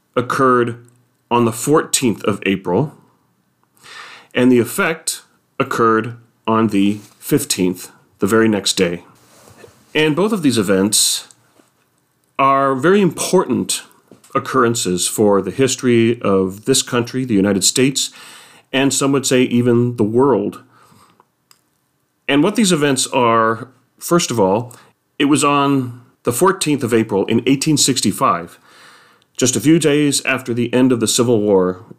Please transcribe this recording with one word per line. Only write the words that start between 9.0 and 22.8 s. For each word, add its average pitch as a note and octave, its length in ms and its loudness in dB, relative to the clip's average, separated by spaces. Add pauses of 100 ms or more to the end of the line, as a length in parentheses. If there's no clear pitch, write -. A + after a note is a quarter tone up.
And D#3 220 0
both G3+ 180 -2
of F#3+ 100 -4
these B2+ 140 2
events G2+ 720 0 (1120)
are C3+ 380 2
very F3 240 4
important D3 840 -2 (500)
occurrences A#2 760 -2
for G2+ 340 2
the F#2+ 80 -8
history A#2 720 0
of G2 440 -2
this C3+ 160 0
country, B2+ 420 -4
the A#2+ 100 -2
United G2 300 0
States, - 460 0 (640)
and C3+ 220 0
some C#3 160 -2
would C3+ 160 0
say C3 160 2
even A#2+ 540 0
the A#2 80 0
world. A2 580 0 (1700)
And C#3+ 120 2
what G3+ 140 0
these G3+ 160 2
events C#3+ 340 0